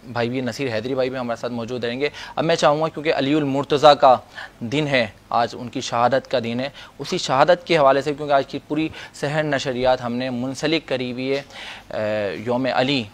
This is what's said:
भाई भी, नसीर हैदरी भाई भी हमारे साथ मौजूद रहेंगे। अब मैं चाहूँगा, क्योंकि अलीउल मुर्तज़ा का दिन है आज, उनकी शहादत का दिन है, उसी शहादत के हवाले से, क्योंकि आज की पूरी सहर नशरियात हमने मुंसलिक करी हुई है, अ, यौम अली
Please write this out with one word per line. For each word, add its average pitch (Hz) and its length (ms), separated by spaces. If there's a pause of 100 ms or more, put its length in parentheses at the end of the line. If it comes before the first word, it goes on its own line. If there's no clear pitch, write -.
भाई 120 220
भी, 131 120
नसीर 127 260
हैदरी 117 280
भाई 127 140
भी 131 80
हमारे 120 200
साथ 123 120
मौजूद 120 360
रहेंगे। 131 260 (260)
अब 135 60
मैं 165 120
चाहूँगा, 156 320
क्योंकि 156 220
अलीउल 143 340
मुर्तज़ा 139 500
का 127 340 (360)
दिन 139 240
है 123 280 (160)
आज, 117 240
उनकी 123 260
शहादत 120 460
का 127 120
दिन 117 200
है, 135 140 (260)
उसी 175 180
शहादत 156 500
के 170 100
हवाले 139 240
से, 147 120
क्योंकि 143 200
आज 139 120
की - 140
पूरी 151 320 (220)
सहर 151 300
नशरियात 127 580
हमने 123 280
मुंसलिक 135 580
करी 127 240
हुई 127 160
है, 139 180 (460)
अ, 107 560
यौम 123 220
अली 127 440